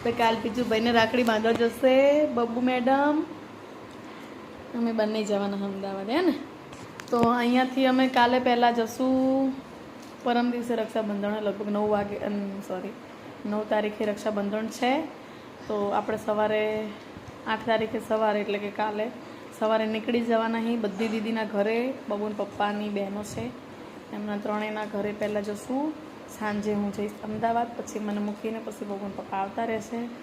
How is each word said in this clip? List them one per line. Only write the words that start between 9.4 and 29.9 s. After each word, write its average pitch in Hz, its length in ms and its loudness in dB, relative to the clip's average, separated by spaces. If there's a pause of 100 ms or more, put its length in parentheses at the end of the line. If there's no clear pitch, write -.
પરમ 240 280 2
દિવસે 240 240 0
રક્ષાબંધન, 214 680 0
લગભગ 202 280 -2
નવ 208 200 2
વાગે, 202 280 2
અમ, 202 440 -4
સોરી, 190 320 -8 (520)
નવ 214 240 -2
તારીખે 214 360 0
રક્ષાબંધન 208 640 -2
છે. 262 360 0 (640)
તો 208 220 0
આપણે 208 280 0
સવારે 214 720 0 (580)
આઠ 220 180 -2
તારીખે 220 340 2
સવારે, 214 400 2
એટલે 202 180 -2
કે 208 120 -4
કાલે 214 420 -2 (480)
સવારે 220 260 4
નીકળી 220 360 0
જવાના 226 360 2
અહીં 226 240 0
બધી 208 260 0
દીદીના 220 360 -2
ઘરે. 214 500 0 (160)
બબુન 208 240 -2
પપ્પાની 208 560 -2
બહેનો 202 340 -4
છે, 226 280 -8 (640)
એમના 208 240 -4
ત્રણેયના 214 480 -4
ઘરે 208 260 -2
પહેલાં 208 320 -2
જશું. 254 500 -2 (460)
સાંજે 208 340 -2
હું 202 200 0
જઈશ 208 180 -4 (120)
અમદાવાદ, 226 440 0 (100)
પછી 214 220 -8
મને 208 200 -2
મૂકીને 208 400 -4
પછી 214 260 -8
બબુન 202 260 -6
પપ્પા 196 260 -6
આવતા 202 280 -2
રહેશે. 233 440 -4 (140)